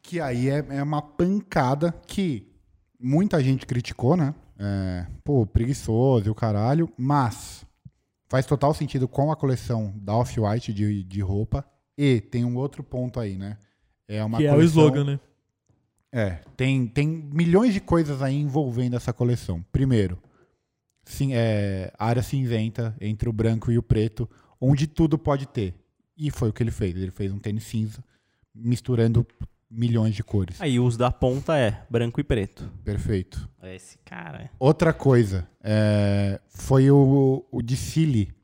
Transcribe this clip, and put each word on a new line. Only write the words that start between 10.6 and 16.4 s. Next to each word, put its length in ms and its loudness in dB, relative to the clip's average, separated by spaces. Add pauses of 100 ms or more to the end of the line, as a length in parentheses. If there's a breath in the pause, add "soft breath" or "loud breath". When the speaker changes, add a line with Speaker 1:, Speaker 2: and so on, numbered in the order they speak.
Speaker 1:
de, 300 0
de 160 -8
roupa 440 -2 (320)
e 240 4
tem 240 -4
um 120 -2
outro 260 -6
ponto 380 -6
aí, 180 -6
né? 180 -10 (540)
É 140 -4
uma 140 -2
Speaker 2:
Que 80 4
é 40 2
o 40 6
Speaker 1:
coleção 140 8 (160)
Speaker 2:
slogan, 200 4
né? 160 -4 (880)
Speaker 1:
É, 280 -2 (180)